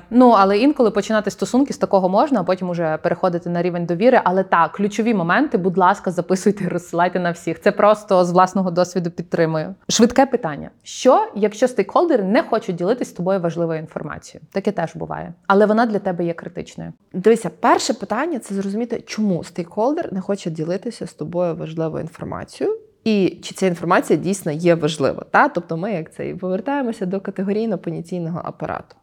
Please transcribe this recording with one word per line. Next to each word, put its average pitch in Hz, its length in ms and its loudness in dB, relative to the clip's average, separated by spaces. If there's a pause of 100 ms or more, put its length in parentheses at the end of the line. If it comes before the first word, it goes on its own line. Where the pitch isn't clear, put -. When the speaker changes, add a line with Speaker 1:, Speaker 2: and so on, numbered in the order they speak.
(100)
Speaker 1:
Ну, 247 200 8
але 196 280 6
інколи 254 320 4
починати 208 400 0
стосунки 254 420 0
з - 60 -12
такого 190 300 2
можна, 233 320 2
а 175 40 -2
потім 185 240 -2
уже 165 340 -2
переходити 175 480 -2
на 175 120 0
рівень 175 240 -2
довіри. 202 380 4
Але 190 180 2
так, 170 300 2
ключові 208 420 0
моменти, 208 440 2
будь 175 200 0
ласка, 190 320 4
записуйте, 185 580 0
розсилайте 175 520 -2
на 175 100 0
всіх. 165 300 -6
Це 202 120 4
просто 208 520 4
з 175 60 0
власного 185 400 2
досвіду 180 400 -2
підтримую. 170 640 -2 (140)
Швидке 247 380 4
питання. 160 440 -6 (120)
Що, 330 520 2
якщо 208 340 0
стейкхолдери 254 560 2
не 220 180 2
хочуть 220 340 -4
ділитись 214 320 -2
з - 40 -20
тобою 185 280 -2
важливою 165 400 -2
інформацією? - 720 -14
Таке 196 200 -2
теж 170 240 -6
буває. 160 380 -10 (120)
Але 202 200 6
вона 220 200 2
для 208 120 -2
тебе 180 260 -4
є 170 80 -2
критичною. - 600 -12 (200)
Speaker 2:
Дивися, 208 380 2 (100)
перше 285 340 2
питання — 247 440 -4
це - 160 -10
зрозуміти, 208 520 -6
чому 202 380 -2
стейкхолдер 233 680 -4
не 190 80 -4
хоче 196 300 -4
ділитися 175 560 -6
з - 60 -18
тобою 165 440 -4
важливою 160 460 -6
інформацією. - 720 -6 (280)
І 208 380 2
чи - 120 -14
ця 190 120 0
інформація 175 520 2
дійсно 175 340 -4
є 170 220 2
важлива, 151 560 -2
та? 240 180 6
Тобто - 280 -6
ми, 190 160 -6
як 160 220 -6
це, 139 140 -8
і 151 60 -8
повертаємося 226 720 -4
до 190 120 -4
категорійно-понятійного 185 1300 -4
апарату. - 580 -10